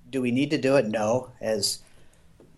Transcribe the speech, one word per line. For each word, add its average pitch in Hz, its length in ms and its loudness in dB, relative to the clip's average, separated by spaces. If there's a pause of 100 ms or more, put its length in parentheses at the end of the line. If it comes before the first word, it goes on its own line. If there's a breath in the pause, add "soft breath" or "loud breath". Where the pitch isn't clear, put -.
Do 131 120 -2
we 123 100 0
need 135 180 0
to 151 80 0
do 135 180 2
it? 131 100 6
No. 110 440 -2 (100)
As 110 400 -2 (800 soft breath)